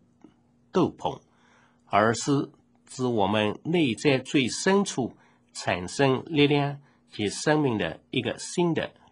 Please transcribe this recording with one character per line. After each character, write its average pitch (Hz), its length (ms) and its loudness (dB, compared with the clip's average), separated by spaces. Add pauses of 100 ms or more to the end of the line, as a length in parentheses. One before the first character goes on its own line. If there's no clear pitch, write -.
(720)
斗 156 260 2
篷， - 220 -6 (680)
而 107 280 4
是 143 360 -2 (340)
指 - 220 -6
我 110 220 2
们 104 340 0
内 165 320 0
在 135 240 2
最 131 300 0
深 196 360 0
处 117 300 -6 (380)
产 90 340 -4
生 131 400 0
力 143 220 4
量 143 320 0 (300)
及 104 180 -2
生 151 320 0
命 127 180 2
的 85 220 -4 (100)
一 143 100 -2
个 - 180 -4
新 175 360 -2
的 90 160 -4 (220)